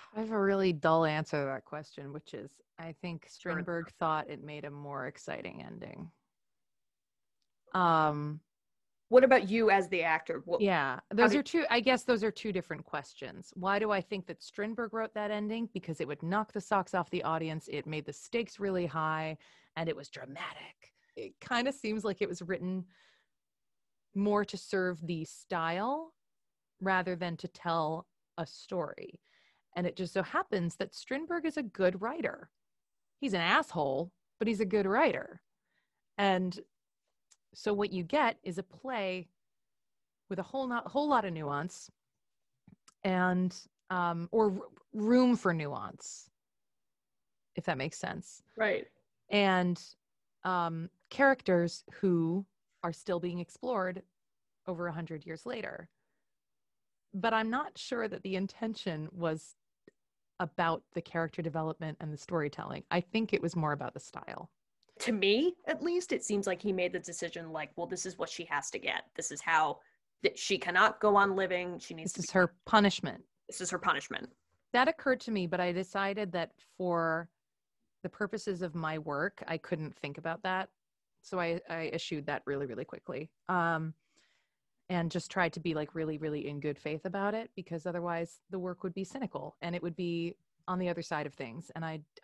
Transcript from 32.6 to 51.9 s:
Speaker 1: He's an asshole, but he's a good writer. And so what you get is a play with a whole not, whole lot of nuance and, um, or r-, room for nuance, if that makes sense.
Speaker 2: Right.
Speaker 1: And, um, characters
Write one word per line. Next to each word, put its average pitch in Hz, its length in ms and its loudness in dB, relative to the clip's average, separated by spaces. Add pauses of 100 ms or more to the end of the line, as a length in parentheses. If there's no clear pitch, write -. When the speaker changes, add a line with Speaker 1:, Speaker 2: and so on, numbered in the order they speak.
Speaker 1:
He's 254 140 -2
an 180 60 2
asshole, 170 720 2 (280)
but 220 100 2
he's 214 120 2
a 220 40 4
good 202 220 2
writer. 233 540 2 (760)
And 185 420 4 (960)
so - 180 0
what 202 200 0
you 185 100 -2
get 233 400 2
is 175 160 -6
a 190 40 -6
play 190 640 -6 (1000)
with 185 80 -6
a 196 40 -4
whole 269 240 -4
not, 240 200 0
whole 285 220 2
lot 247 160 4
of 185 80 -2
nuance 156 580 -4 (1120)
and, 185 500 4 (360)
um, 175 420 0
or 214 200 6
r-, - 160 -8 (240)
room 240 440 6
for 185 180 2
nuance, 139 760 -8 (1200)
if 165 100 -6
that 160 140 -2
makes 147 200 -4
sense. 180 440 -10 (140)
Speaker 2:
Right. 214 300 0 (440)
Speaker 1:
And, 185 500 4 (640)
um, 170 460 -2 (200)
characters 196 760 4 (160)